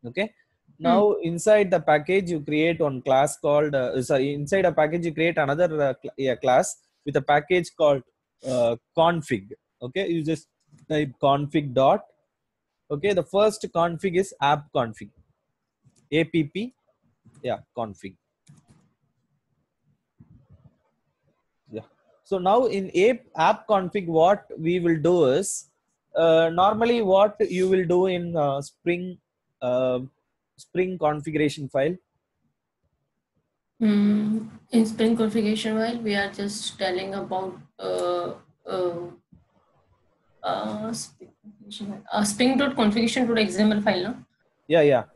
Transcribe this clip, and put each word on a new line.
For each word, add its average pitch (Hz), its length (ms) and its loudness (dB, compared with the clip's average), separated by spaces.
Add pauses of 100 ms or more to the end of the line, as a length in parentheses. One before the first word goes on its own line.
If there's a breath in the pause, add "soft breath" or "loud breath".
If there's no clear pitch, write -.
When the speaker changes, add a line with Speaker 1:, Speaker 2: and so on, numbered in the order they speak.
Speaker 1:
Okay, 185 260 -6 (460)
now 170 220 2 (140)
Speaker 2:
Hmm. - 160 -6
Speaker 1:
inside 202 420 2
the 170 80 2
package 170 500 0
you 160 100 -2
create 156 400 0
one 135 220 -2
class 139 340 2
called, 147 380 0
uh, 127 260 -2
sorry, 139 320 0
inside 147 320 -2
a 170 80 4
package 160 340 0
you 160 80 -6
create 165 240 0
another, 156 300 0 (200)
uh, 131 120 -2
cl-, - 160 -14
yeah, 131 200 -2
class 135 400 2 (280)
with 143 120 -4
a 139 60 0
package 151 520 0
called, 143 300 2 (420)
uh, 120 300 0 (200)
config. 156 560 -2 (280)
Okay, 175 280 -6
you 165 140 -4
just 151 240 -4 (420)
type 151 320 -2
config 143 540 0
dot. 143 300 4 (840)
Okay, 151 220 -2
the 175 120 0
first 208 500 0
config 170 420 -2
is 190 240 -2
app 147 320 0
config. 113 380 -4 (1000)
A 160 120 2
P 160 200 -2
P, 208 300 -10 (680)
yeah, 117 160 -4 (180)
config. 101 380 -10 (3500)
Yeah. 110 160 -12 (360)
So 190 140 -4
now 208 280 2
in 196 240 -4 (180)
app, 247 120 0 (140)
app 190 320 0
config, 190 400 -2
what 170 400 2 (120)
we 170 200 0
will 170 220 0
do 170 260 4
is, 156 440 -2 (440)
uh, 165 380 4
normally 220 480 2
what 202 360 4 (140)
you 185 180 0
will 190 180 2
do 180 200 2
in, 175 300 -4
uh, 143 240 0
Spring, 175 560 -6 (460)
uh, 127 380 -2 (580)
Spring 185 400 -4
configuration 151 680 -2
file? 147 280 -2 (1800)
Speaker 2:
Mm, 214 680 0 (220)
in 226 160 4
Spring 226 300 0
configuration 220 600 -2
file, 233 200 -2
we 214 160 -4
are 202 160 -2
just - 480 -10
telling 190 360 -4
about, 185 420 -8 (220)
uh, 180 560 -4 (320)
uh, 180 260 -4 (1500)
uh, 214 500 -6
Spring - 380 -14 (120)
configuration - 440 -18
file. 202 160 -12 (100)
Uh, 208 120 -2
spring 254 340 0
dot 277 180 0
configuration 226 500 0
dot 226 120 0
X 208 180 0
M 214 160 4
L 208 80 0
file, 185 220 0
no? 226 120 -6 (540)
Speaker 1:
Yeah, 156 140 6
yeah. 131 220 4 (120)